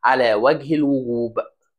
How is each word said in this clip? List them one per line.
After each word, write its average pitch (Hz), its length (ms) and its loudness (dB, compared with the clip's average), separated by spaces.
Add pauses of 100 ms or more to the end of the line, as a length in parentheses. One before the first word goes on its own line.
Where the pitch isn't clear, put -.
على 123 300 2
وجه 139 420 0
الوجوب. 123 640 -2 (400)